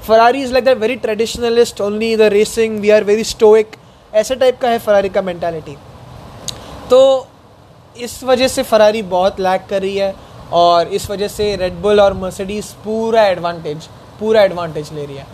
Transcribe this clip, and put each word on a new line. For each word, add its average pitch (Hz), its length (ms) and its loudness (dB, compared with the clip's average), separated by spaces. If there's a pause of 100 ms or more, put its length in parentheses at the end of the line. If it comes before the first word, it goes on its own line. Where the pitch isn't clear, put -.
Ferrari 240 380 4
is 240 60 -6
like 254 140 2
that 254 160 4
very 240 220 -4
traditionalist, 233 760 0
only 214 360 -2
the 214 160 4
racing, 214 460 0
we 208 100 0 (100)
are 208 100 0
very 214 260 0
stoic, 214 280 6 (500)
ऐसे 214 220 0
टाइप 247 260 0
का 247 80 0
है 233 100 0
Ferrari 196 340 0
का 202 80 0
मेंटालिटी। 170 560 -8 (1120)
तो 262 380 4 (720)
इस 240 260 -12
वजह 254 240 2
से 262 160 -2
Ferrari 214 400 2
बहुत 185 360 -2
लैग 185 300 0
कर 196 120 -2
रही 196 160 -4
है 196 180 -4 (360)
और 170 360 4
इस 202 240 -6
वजह 202 160 -6
से 208 300 -4
Red 180 280 -6
Bull 208 160 4
और 196 120 4
Mercedes 190 520 -8
पूरा 226 580 -2
एडवांटेज, 170 540 -4 (420)
पूरा 220 220 2
एडवांटेज 170 520 -2
ले 147 120 -10
रही 139 100 -14
है। 139 180 -16